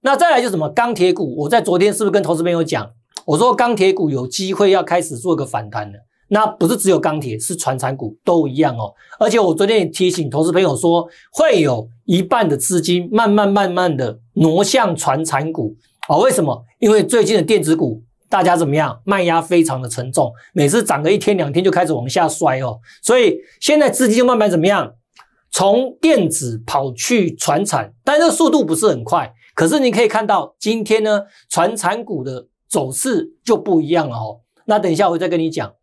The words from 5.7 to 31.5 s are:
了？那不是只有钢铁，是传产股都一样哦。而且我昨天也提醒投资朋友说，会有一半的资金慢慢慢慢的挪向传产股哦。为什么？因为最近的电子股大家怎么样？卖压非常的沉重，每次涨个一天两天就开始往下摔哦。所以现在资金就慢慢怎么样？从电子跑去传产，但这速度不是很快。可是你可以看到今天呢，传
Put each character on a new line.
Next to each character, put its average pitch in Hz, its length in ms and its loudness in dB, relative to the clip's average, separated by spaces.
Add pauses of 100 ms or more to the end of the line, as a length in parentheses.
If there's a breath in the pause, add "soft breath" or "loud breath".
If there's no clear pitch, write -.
了？ 104 80 -20 (280)
那 214 180 2
不 214 220 -2
是 240 80 2
只 208 140 -2
有 175 100 4
钢 156 200 -2
铁， 117 200 -8
是 170 160 -8
传 135 220 -4
产 135 180 -4
股 127 280 -10
都 165 240 2
一 131 80 -8
样 139 220 0
哦。 107 160 -10 (260 loud breath)
而 208 100 2
且 226 100 2
我 180 140 2
昨 196 120 0
天 220 140 2
也 175 60 0
提 180 260 -2
醒 170 180 -4
投 151 140 -2
资 170 80 0
朋 180 100 2
友 156 140 0
说， 170 320 0 (240 loud breath)
会 277 300 2
有 123 260 -2 (180)
一 185 160 0
半 220 260 0
的 147 100 0
资 175 240 -2
金 175 300 -2
慢 220 180 2
慢 202 220 2
慢 196 200 0
慢 175 240 0
的 127 240 -4 (140)
挪 165 300 4
向 202 320 2
传 147 280 -2
产 156 300 -4
股 110 220 -6 (340)
哦。 151 100 2
为 262 120 4
什 180 120 0
么？ 127 220 -4 (140 soft breath)
因 214 120 4
为 214 120 6
最 214 200 2
近 214 120 2
的 180 80 2
电 190 180 2
子 156 140 2
股 139 260 -4 (260)
大 190 140 0
家 175 160 2
怎 165 100 0
么 139 80 0
样？ 143 300 -2
卖 196 180 0
压 165 160 2
非 165 240 2
常 131 160 -2
的 127 80 -10
沉 127 240 -8
重， 123 200 0 (220 soft breath)
每 143 140 2
次 220 160 2
涨 147 180 -2
个 165 100 0
一 208 60 2
天 208 200 0
两 143 160 -4
天 170 100 0
就 190 60 4
开 175 160 2
始 160 80 -2
往 127 160 -4
下 170 180 0
摔 139 320 -2
哦。 120 200 -8 (240 soft breath)
所 254 160 2
以 220 180 2 (220 loud breath)
现 302 200 2
在 277 100 4
资 254 180 0
金 214 100 2
就 247 80 4
慢 247 100 2
慢 214 140 2
怎 175 100 0
么 156 80 0
样？ 180 280 -2 (560 soft breath)
从 226 500 0
电 262 260 4
子 117 380 -6
跑 135 260 -4
去 175 440 0
传 - 280 -2
产， 117 300 -4 (100)
但 294 160 2
这 330 120 4
速 320 180 2
度 277 140 2
不 160 120 -2
是 196 120 0
很 127 160 0
快。 147 300 -4 (200 soft breath)
可 165 140 0
是 294 120 2
你 254 100 2
可 220 140 2
以 220 40 4
看 214 180 0
到 196 340 -2
今 220 240 -4
天 220 200 0
呢， 208 180 0 (280 loud breath)
传 196 280 0